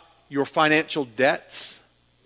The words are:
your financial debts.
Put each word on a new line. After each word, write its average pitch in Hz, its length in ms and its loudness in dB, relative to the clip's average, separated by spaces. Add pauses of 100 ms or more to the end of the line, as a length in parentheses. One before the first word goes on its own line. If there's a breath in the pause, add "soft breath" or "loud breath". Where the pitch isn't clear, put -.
(300)
your 139 160 -2
financial 156 580 0
debts. 127 800 -4 (440)